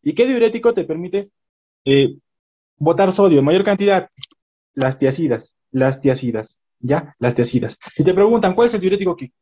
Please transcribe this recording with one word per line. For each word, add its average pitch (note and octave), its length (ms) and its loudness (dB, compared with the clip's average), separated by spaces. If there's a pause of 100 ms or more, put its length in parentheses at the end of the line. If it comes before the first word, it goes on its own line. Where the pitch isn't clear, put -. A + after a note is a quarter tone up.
¿Y D3 140 -2
qué A#3+ 100 2
diurético A#3 480 0
te F#3 80 -2
permite, F3+ 480 -8 (540)
eh, C#3 340 2 (580)
botar F3 360 0
sodio F#3+ 260 4
en C3+ 60 4
mayor F3+ 180 2
cantidad? G3 480 0 (640)
Las C3 240 -2
tiacidas, C#3 560 -2 (160)
las C3 300 -2
tiacidas, B2+ 580 -4 (220)
¿ya? C#3+ 380 -4
Las A#2+ 160 -2
tiacidas. B2 440 -2 (120)
Si - 140 -2
te F3+ 80 4
preguntan, G#3 420 2
"¿Cuál A#3 140 2
es A#3 60 -4
el G3 60 -4
diurético F#3 360 -2
que B2+ 260 -16